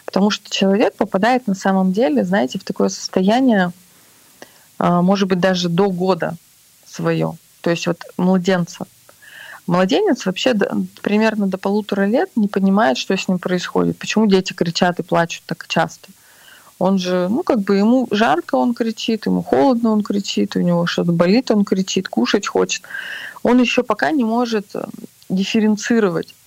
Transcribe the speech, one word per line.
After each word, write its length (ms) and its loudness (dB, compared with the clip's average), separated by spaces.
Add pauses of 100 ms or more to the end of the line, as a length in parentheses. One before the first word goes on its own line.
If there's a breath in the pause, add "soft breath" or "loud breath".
потому 260 2
что 200 -8
человек 440 2
попадает 540 0
на 80 0
самом 360 2
деле, 320 2
знаете, 340 -2
в 60 -8
такое 240 -2
состояние, 840 2 (1080 loud breath)
а, 240 2
может 260 2
быть, 120 0
даже 280 0
до 220 2
года 460 -2 (500)
свое, 480 -4 (280)
то 80 0
есть 180 -2
вот 160 -6 (120)
младенца. 720 0 (800 loud breath)
Младенец 600 0
вообще 280 0
до, 300 -2 (180)
примерно 440 0
до 100 -2
полутора 500 -2
лет 280 0
не 140 0
понимает, 500 2
что 180 -2
с 120 -6
ним 100 0
происходит, 600 -2
почему 280 0
дети 260 2
кричат 460 0
и 40 -8
плачут 440 -2
так 220 -10
часто. 400 -4 (720 loud breath)
Он 180 2
же, 300 -2
ну, 140 -2
как 180 0
бы 160 0
ему 340 2
жарко, 460 0
он 180 2
кричит, 520 -4
ему 160 0
холодно, 480 2
он 120 2
кричит, 540 -2
у 40 0
него 260 2
что-то 260 0
болит, 380 2
он 140 2
кричит, 440 -2
кушать 400 -2
хочет. 340 -2 (600 loud breath)
Он 180 4
еще 240 0
пока 260 0
не 140 0
может, 500 -2
э, 80 -6 (460)
дифференцировать, 1080 0 (120)